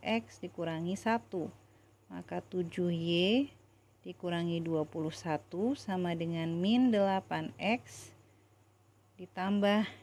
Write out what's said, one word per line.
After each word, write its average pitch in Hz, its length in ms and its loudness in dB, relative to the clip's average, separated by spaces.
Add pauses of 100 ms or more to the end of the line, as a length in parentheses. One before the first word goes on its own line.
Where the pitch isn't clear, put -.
X 226 400 -4
dikurangi 170 560 -4
satu. 208 560 -2 (560)
Maka 180 320 -8
tujuh 175 480 -2
Y 170 200 0 (920)
dikurangi 170 560 -4
dua 160 240 0
puluh 156 320 -4
satu 175 640 -2
sama 180 400 -2
dengan 165 320 -2
min 214 400 4
delapan 190 720 2
X - 480 -4 (1120)
ditambah 202 640 2 (180)